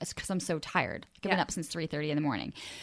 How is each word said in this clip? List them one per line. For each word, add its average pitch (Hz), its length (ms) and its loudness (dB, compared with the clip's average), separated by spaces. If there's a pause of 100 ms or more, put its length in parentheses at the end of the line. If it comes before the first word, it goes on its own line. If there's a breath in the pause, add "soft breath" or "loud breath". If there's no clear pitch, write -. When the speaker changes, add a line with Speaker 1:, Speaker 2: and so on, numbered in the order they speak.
Speaker 1:
"It's - 100 -4
'cause - 180 -6
I'm 185 80 2
so 170 200 2
tired. - 480 0 (100)
Like, - 100 -6
I've 190 40 2
been 185 80 6
Speaker 2:
Yeah. 170 40 6
Speaker 1:
up - 80 2
since 165 180 -2
three 165 180 -2
thirty 151 240 0
in 147 60 4
the 147 60 4
morning." 113 300 0 (300 loud breath)